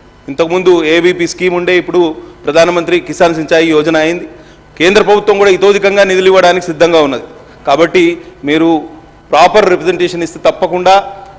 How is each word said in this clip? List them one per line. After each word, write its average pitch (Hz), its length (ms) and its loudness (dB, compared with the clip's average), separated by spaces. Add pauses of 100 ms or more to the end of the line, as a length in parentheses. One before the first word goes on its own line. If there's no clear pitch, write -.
(300)
ఇంతకుముందు 170 540 0
ఏబీపీ 170 440 0
స్కీమ్ 180 280 -4
ఉండే, 180 220 0
ఇప్పుడు 170 380 -2 (300)
ప్రధానమంత్రి 165 540 0
కిసాన్ 160 360 -2
సించాయి 160 320 0
యోజన 156 300 0
అయింది. 165 300 -2 (520)
కేంద్ర 196 220 2
ప్రభుత్వం 202 360 2
కూడా 202 120 2
ఇతోధికంగా 196 540 2
నిధులు 185 220 0
ఇవ్వడానికి 180 400 2
సిద్ధంగా 165 360 2
ఉన్నది. 135 220 -2 (440)
కాబట్టి 165 540 0 (220)
మీరు 160 400 0 (480)
ప్రాపర్ 185 380 2
రిప్రజెంటేషన్ 170 540 -2
ఇస్తే 160 160 -10
తప్పకుండా 180 720 0 (260)